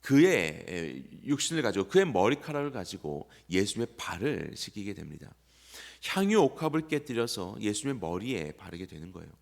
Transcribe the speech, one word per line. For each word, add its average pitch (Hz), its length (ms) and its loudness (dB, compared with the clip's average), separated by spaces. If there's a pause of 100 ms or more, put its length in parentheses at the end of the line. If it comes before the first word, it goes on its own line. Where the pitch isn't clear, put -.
그의, 127 680 6
에, 73 340 -6 (220)
육신을 143 380 0
가지고, 98 240 0
그의 190 180 6
머리카락을 143 680 2
가지고 90 600 -8 (180)
예수님의 101 480 0
발을 87 560 -4
씻기게 101 400 -10
됩니다. 78 400 -14 (760)
향유 196 320 4
옥합을 156 480 2
깨뜨려서 117 720 -2
예수님의 107 400 -2
머리에 87 520 -4
바르게 87 340 -12
되는 80 260 -16
거예요. 82 200 -16 (100)